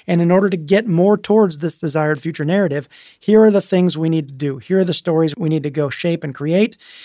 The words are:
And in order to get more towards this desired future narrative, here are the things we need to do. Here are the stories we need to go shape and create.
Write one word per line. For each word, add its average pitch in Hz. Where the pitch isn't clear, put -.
And 175
in 170
order 190
to 185
get 190
more 190
towards 202
this 156
desired 151
future 156
narrative, 160
here 214
are 214
the 202
things 180
we 160
need 160
to 139
do. 135
Here 190
are 190
the 175
stories 160
we 180
need 151
to 147
go 143
shape 170
and 139
create. 170